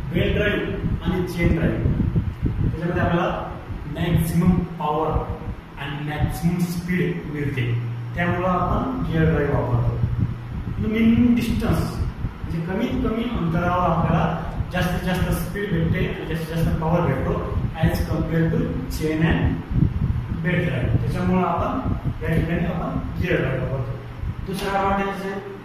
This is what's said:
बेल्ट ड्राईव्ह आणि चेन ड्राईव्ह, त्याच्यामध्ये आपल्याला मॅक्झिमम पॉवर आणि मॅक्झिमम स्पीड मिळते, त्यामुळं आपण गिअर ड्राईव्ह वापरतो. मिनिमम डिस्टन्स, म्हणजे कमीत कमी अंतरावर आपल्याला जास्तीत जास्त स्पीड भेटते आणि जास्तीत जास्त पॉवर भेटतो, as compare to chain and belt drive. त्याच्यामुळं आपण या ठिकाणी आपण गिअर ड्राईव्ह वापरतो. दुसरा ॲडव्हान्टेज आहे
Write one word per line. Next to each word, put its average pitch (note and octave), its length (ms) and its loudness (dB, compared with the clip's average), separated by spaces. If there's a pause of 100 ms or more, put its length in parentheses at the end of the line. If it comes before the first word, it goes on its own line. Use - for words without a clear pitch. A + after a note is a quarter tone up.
(120)
बेल्ट F#3+ 240 2
ड्राईव्ह G3+ 280 0 (400)
आणि F#3 120 0 (120)
चेन E3+ 200 2 (100)
ड्राईव्ह, - 240 2 (600)
त्याच्यामध्ये E3+ 580 0
आपल्याला F3 260 2 (640)
मॅक्झिमम E3+ 580 4 (260)
पॉवर D#3+ 320 0 (720)
आणि D3 140 -6 (140)
मॅक्झिमम E3+ 500 0 (120)
स्पीड F3 320 -2 (300)
मिळते, C3+ 320 -2 (500)
त्यामुळं F3+ 340 0
आपण F3 340 2 (260)
गिअर D#3+ 220 4
ड्राईव्ह C#3+ 280 2
वापरतो. A#2+ 340 2 (960)
मिनिमम A#3 460 6
डिस्टन्स, - 460 2 (600)
म्हणजे E3 240 -4
कमीत G#3+ 260 -2 (140)
कमी A3+ 180 0 (140)
अंतरावर F3 520 2
आपल्याला E3 340 2 (480)
जास्तीत F3+ 340 0
जास्त F3+ 200 2 (140)
स्पीड G3+ 300 -2
भेटते E3 380 2
आणि - 200 -6
जास्तीत D#3+ 280 -4
जास्त D#3+ 120 2 (120)
पॉवर E3 260 2
भेटतो, - 260 0 (500)
as E3 120 4 (140)
compare D#3+ 420 2
to E3 80 2 (380)
chain D#3 220 0 (100)
and - 120 4 (1000)
belt E3+ 240 2
drive. B2 240 0 (100)
त्याच्यामुळं F3+ 440 2
आपण E3+ 260 0 (520)
या D#3+ 120 -2
ठिकाणी E3 320 0
आपण - 220 -2 (320)
गिअर F3+ 200 0
ड्राईव्ह C3 220 -2
वापरतो. - 300 -4 (540)
दुसरा G3 260 -4
ॲडव्हान्टेज G3 540 0
आहे G3 100 -4 (280)